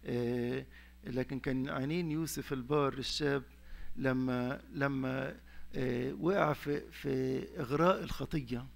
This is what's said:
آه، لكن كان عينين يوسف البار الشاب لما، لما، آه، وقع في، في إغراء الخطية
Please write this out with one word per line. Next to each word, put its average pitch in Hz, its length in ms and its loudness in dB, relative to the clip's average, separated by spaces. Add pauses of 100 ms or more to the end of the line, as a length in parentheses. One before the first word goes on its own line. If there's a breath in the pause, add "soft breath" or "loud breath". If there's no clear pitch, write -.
آه، 123 600 0 (380 loud breath)
لكن 127 360 -2
كان 131 280 0
عينين 151 420 0
يوسف 156 420 -2
البار 135 400 2
الشاب 139 500 0 (540 loud breath)
لما، 127 640 2 (120)
لما، 135 680 0 (340 loud breath)
آه، 127 380 0
وقع 160 400 4
في، - 380 -2
في 131 520 0 (180)
إغراء 165 420 4
الخطية 127 720 -2